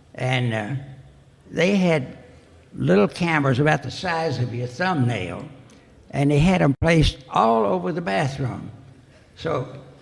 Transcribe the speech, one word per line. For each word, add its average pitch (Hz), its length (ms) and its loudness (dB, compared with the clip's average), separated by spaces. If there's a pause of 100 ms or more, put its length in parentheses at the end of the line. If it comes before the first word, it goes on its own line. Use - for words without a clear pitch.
(160)
and, 127 360 0
uh, 110 200 -4 (800)
they 190 240 2
had 165 420 0 (560)
little 180 340 4
cameras 147 520 0
about 151 240 2
the 120 80 -8
size 165 480 -4
of 113 160 -4
your 123 100 -6
thumbnail, 120 840 -2 (600)
and 143 220 0
they 147 80 4
had 170 240 4
'em 139 180 4
placed 160 360 4 (120)
all 226 380 2
over 185 240 -2
the 170 100 -6
bathroom. 139 720 -4 (640)
So 147 320 -4 (340)